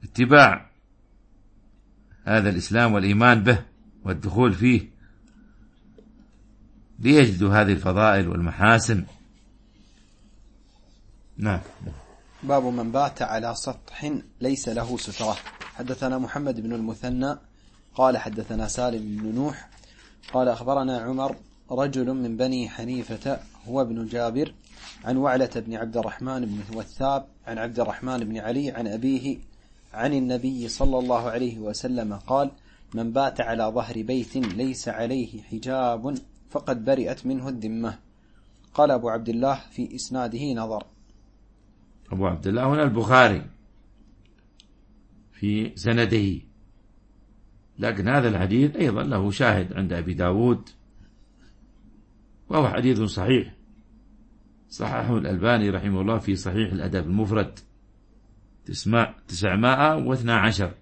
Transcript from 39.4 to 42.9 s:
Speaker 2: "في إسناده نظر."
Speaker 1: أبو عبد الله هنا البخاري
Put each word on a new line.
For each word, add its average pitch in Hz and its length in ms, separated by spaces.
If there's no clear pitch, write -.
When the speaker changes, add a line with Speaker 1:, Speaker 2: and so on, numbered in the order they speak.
Speaker 2:
"في 120 240
إسناده 127 580
نظر." 110 300
Speaker 1:
أبو 95 160
عبد 87 200
الله 127 260
هنا 151 100
البخاري 113 640